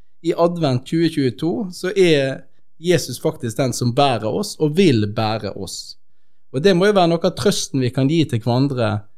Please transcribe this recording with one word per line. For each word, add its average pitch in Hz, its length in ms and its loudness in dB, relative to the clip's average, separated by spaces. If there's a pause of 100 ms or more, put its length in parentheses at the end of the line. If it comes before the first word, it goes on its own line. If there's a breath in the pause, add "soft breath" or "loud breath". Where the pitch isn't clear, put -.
(240)
i 165 140 -2
advent 165 500 0
tjue 165 220 0
tjueto, 151 420 -2 (220)
så - 240 -6
er 147 460 2 (360)
Jesus 160 400 0
faktisk - 380 -4
den 131 160 0
som 127 240 -2
bærer 120 320 2
oss 202 320 -4
og 151 160 0
vil 127 340 4
bære 107 460 -4
oss. - 400 -12 (560)
Og 135 80 -2
det 190 160 4
må 180 80 4
jo 214 80 4
være 180 160 4
noe 170 160 0
av 180 140 0
trøsten - 420 0
vi 123 140 0
kan 135 160 2
gi 165 160 4
til 113 160 -2
hverandre 123 460 0 (280)